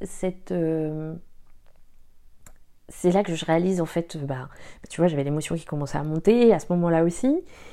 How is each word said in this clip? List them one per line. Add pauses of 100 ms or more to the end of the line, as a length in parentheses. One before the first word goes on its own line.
cette,
euh, (1700)
c'est
là
que
je
réalise,
en
fait,
euh,
bah, (420)
tu
vois,
j'avais
l'émotion
qui
commençait
à
monter
à
ce
moment-là
aussi. (300)